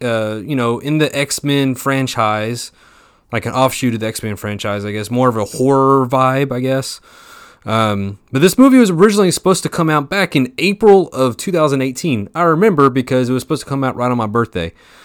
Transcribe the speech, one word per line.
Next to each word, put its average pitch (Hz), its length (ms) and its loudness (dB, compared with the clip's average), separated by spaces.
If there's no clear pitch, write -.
uh, 110 420 -4
you 147 100 -4
know, 120 220 0
in 151 220 -2
the 151 180 0
X-Men 139 560 -2
franchise, 120 1000 -4
like 117 160 -4
an 117 60 -6
offshoot 127 420 0
of 113 60 -6
the 110 40 -4
X-Men 110 300 -6
franchise, 104 500 -6
I 104 60 -6
guess. 104 180 -8
More 123 180 0
of 113 100 2
a 104 80 0
horror 135 600 2
vibe, 131 460 0
I 123 80 -4
guess. 131 420 -4
Um, 104 540 -2
but 135 100 4
this 180 160 4
movie 262 200 6
was 233 120 6
originally 196 420 4
supposed - 320 0
to 160 60 -6
come 165 200 -2
out 147 200 -2
back 196 260 -2
in 127 220 0
April 196 520 4
of 127 260 -2
two - 160 -8
thousand 151 300 0
eighteen. 131 520 -4
I 165 100 -2
remember 165 460 4
because 127 400 0
it 127 40 0
was 123 100 -2
supposed 143 200 -4
to - 60 -14
come 139 140 -4
out 120 140 -4
right 123 120 -2
on 123 80 0
my 110 100 -2
birthday. 104 440 -4